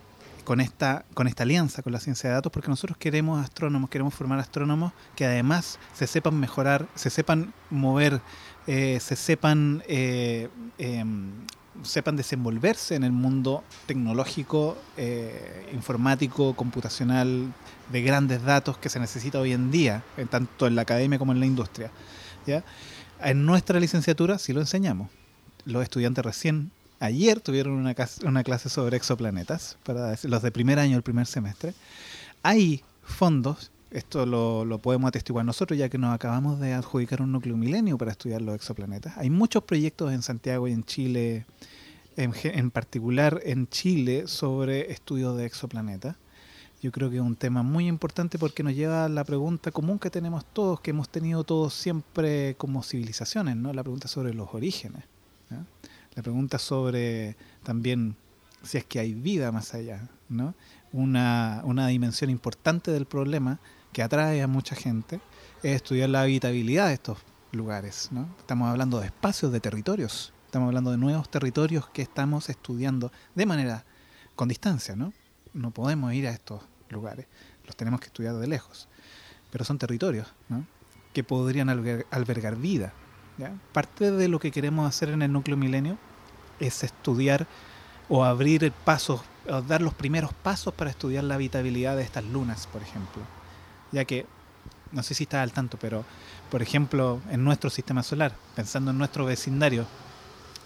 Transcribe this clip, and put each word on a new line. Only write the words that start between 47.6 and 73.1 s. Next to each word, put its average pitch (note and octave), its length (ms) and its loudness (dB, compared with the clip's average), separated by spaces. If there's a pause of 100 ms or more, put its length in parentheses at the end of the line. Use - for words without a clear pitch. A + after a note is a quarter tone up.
muy D#3+ 240 2
importante E3+ 500 -2
porque D#3+ 240 -2
nos C#3+ 140 0
lleva D#3+ 300 0
a D#3 40 0
la D3+ 140 -2
pregunta D3 480 -2
común D#3+ 260 0
que F#3 140 -4
tenemos E3 340 -4
todos, F#3+ 340 0
que - 120 -4
hemos D3 180 -2
tenido D#3+ 340 0
todos D#3 300 2
siempre D3+ 840 0
como C3+ 240 -2
civilizaciones, A#2+ 720 -2
¿no? B2+ 180 -2
La C3 80 -4
pregunta B2+ 260 -8
sobre B2+ 280 -4
los G#2+ 180 -8
orígenes, C#3 500 -6 (460)
¿no? C3+ 160 -10 (480)
La - 80 -10
pregunta B2+ 380 -2
sobre A#2+ 760 -2 (280)
también A#2 520 -2 (460)
si - 160 -6
es C3 80 -2
que - 140 -6
hay A2+ 160 -2
vida C3+ 360 -2
más A2 220 -6
allá, A#2 340 -10 (220)
¿no? B2+ 240 -2 (380)
Una, A#2+ 720 2
una C3 240 2
dimensión B2 420 2
importante D#3+ 640 -2
del C#3+ 140 0
problema C#3 540 -2 (320)
que A#2+ 120 -2
atrae D3 400 2
a C3+ 40 2
mucha C3 280 0
gente A#2+ 440 -4 (440)
es C#3 120 2
estudiar C3 340 0
la C3+ 120 4
habitabilidad C3 640 2
de D3+ 60 2
estos A#2+ 240 -6 (340)
lugares, G#2 600 -6
¿no? B2+ 160 -6 (100)
Estamos B2 320 0
hablando B2 300 0
de G2 80 -4
espacios, E3 440 -2
de A#2 80 0
territorios. A2 720 -4 (140)
Estamos B2+ 220 0
hablando B2+ 240 0
de A#2+ 60 0
nuevos C#3+ 320 2
territorios D3 600 0
que - 140 -6
estamos D3 460 -2
estudiando B2+ 640 -4 (220)